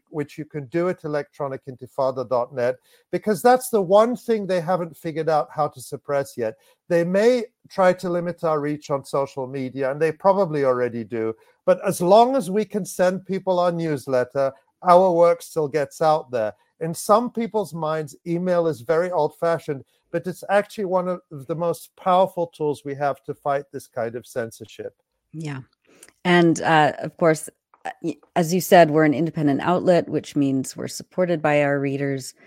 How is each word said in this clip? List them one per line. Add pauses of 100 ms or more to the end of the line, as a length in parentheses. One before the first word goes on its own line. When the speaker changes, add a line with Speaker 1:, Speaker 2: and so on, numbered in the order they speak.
Speaker 1:
which
you
can
do
at
electronicintifada
dot
net, (340)
because
that's
the
one
thing
they
haven't
figured
out
how
to
suppress
yet. (300)
They
may (240)
try
to
limit
our
reach
on
social
media,
and
they
probably
already
do. (300)
But
as
long
as
we
can
send
people
our
newsletter, (300)
our
work
still
gets
out
there. (260)
In
some
people's
minds, (100)
email
is
very
old-fashioned, (260)
but
it's
actually
one
of
the (120)
most
powerful
tools
we
have
to
fight
this
kind
of
censorship. (380)
Speaker 2:
Yeah. (640)
And,
uh,
of
course, (360)
uh, (100)
y-, (180)
as
you
said,
we're
an
independent
outlet,
which
means
we're
supported
by
our
readers. (140)